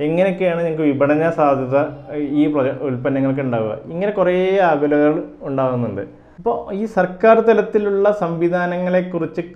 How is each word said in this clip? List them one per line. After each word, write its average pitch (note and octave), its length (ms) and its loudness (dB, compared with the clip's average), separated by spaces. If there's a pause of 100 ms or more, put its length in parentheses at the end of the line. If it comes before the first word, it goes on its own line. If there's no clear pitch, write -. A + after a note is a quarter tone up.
എങ്ങനെയൊക്കെയാണ് F3 640 0
ഞങ്ങൾക്ക് D#3+ 200 -2
വിപണന D3 480 2
സാധ്യത C#3 460 0 (640)
ഈ D3+ 120 4
പ്രൊജ-, C3 260 0 (100)
ഉൽപ്പന്നങ്ങൾക്ക് C3+ 520 -2
ഉണ്ടാവുക, A2+ 380 -2 (160)
ഇങ്ങനെ G3 180 -2
കുറേ F#3 460 2 (120)
ആകുലതകൾ D3 440 2 (280)
ഉണ്ടാകുന്നുണ്ട്. B2+ 600 -2 (360)
അപ്പോൾ G#3+ 420 -4
ഈ A3+ 60 -4
സർക്കാർ G3 540 4
തലത്തിലുള്ള G#3 720 2
സംവിധാനങ്ങളെക്കുറിച്ച് F3 1300 -2 (140)